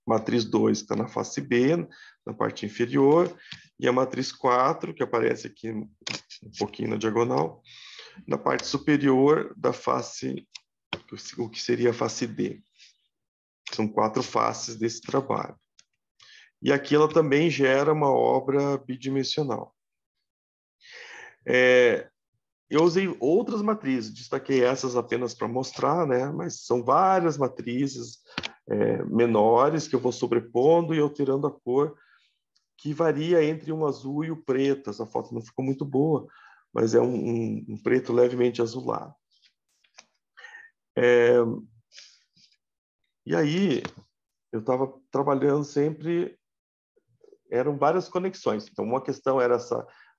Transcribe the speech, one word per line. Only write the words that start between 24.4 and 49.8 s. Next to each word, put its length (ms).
essas 320
apenas 380
pra 140
mostrar, 580
né? 240
Mas 340
são 200
várias 520
matrizes, 840
é, 360
menores 840
que 60
eu 60
vou 120
sobrepondo 800
e 60
alterando 460
a 40
cor, 480
que 160
varia 500
entre 280
um 120
azul 400
e 60
o 120
preto. 460
Essa 160
foto 300
não 80
ficou 220
muito 200
boa, 420
mas 220
é 60
um, 140
um, 540
um 140
preto 300
levemente 500
azulado. 520
É, 400
e 80
aí, 480
eu 100
tava 300
trabalhando 540
sempre, 760
eram 280
várias 300
conexões. 600
Então, 160
uma 180
questão 380
era 140
essa 320